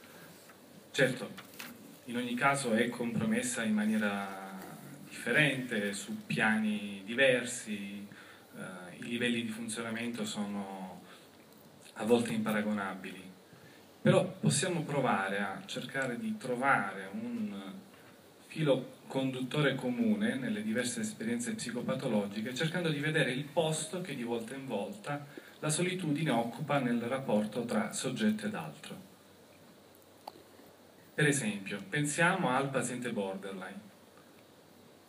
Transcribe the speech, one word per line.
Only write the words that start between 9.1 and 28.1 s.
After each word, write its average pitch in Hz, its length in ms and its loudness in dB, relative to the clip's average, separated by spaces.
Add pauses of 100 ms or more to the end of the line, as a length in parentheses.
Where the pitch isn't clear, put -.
di 110 60 -4
funzionamento 113 760 -4
sono 190 760 -6 (920)
a 107 100 -8
volte 117 300 6
imparagonabili, 104 880 0 (800)
però 180 240 8
possiamo 175 580 2
provare 104 560 2
a 98 260 -4
cercare 123 540 -4
di 110 160 -2
trovare 110 800 0
un 196 600 -6 (760)
filo 139 500 2 (120)
conduttore 131 640 2
comune 117 640 2
nelle 110 260 -2
diverse 113 400 0
esperienze 113 540 -2
psicopatologiche, 110 960 -2
cercando 165 360 0
di 143 100 0
vedere 147 320 2
il 139 120 -2
posto 160 580 0
che 139 140 -6
di 120 80 -4
volta 117 300 -2
in 135 140 -8
volta 120 580 -4 (340)
la 151 100 0
solitudine 165 600 2
occupa 120 480 2
nel 120 240 2
rapporto 117 640 2
tra 107 260 0
soggetto 107 540 2